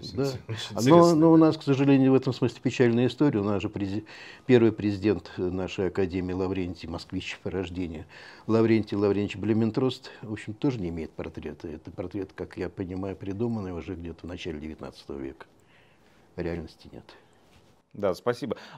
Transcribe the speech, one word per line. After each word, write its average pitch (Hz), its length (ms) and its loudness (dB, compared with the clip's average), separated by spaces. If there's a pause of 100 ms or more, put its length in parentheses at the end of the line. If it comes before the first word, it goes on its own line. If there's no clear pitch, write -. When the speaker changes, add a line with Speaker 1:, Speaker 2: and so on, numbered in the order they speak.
(140)
Speaker 1:
Да. 131 100 -2
Speaker 2:
очень 131 160 -6 (320)
Speaker 1:
Но, 104 80 -4
Speaker 2:
интересная, 170 340 8
Speaker 1:
но 160 160 6
у 160 60 8
Speaker 2:
да. 160 100 8
Speaker 1:
нас, 156 100 2
к - 60 -16
сожалению, 135 480 4
в 131 60 8
этом 131 160 0
смысле - 280 -2
печальная 120 460 2
история. 135 320 2
У 98 60 0
нас 101 180 0
же 107 60 -4
прези-, 98 360 -6 (420)
первый 117 260 8
президент 101 640 0
нашей 92 500 -2
академии 90 460 -2
Лаврентий 92 560 -4
Москвич 87 560 -10
по 95 80 -6
рождению, 87 540 -8 (420)
Лаврентий 110 480 2
Лаврентьевич 101 400 0
Блюментрост, 110 760 -2 (120)
в 110 100 -12
общем, 107 220 -10
тоже 123 260 -2
не 87 80 -6
имеет 82 240 -8
портрета. 76 560 -12
Это 78 240 -14
портрет, 95 420 -8
как - 220 -12
я 90 120 -6
понимаю, 92 460 -8
придуманный 98 560 -6
уже 87 240 -10
где-то 85 320 -12
в - 20 -12
начале 85 300 -10
девятнадцатого 73 600 -12
века. 67 260 -14 (880)
Реальности 82 580 -10
нет. - 120 -20 (920)
Speaker 2:
Да, 98 200 -2
спасибо. 120 440 -6 (200)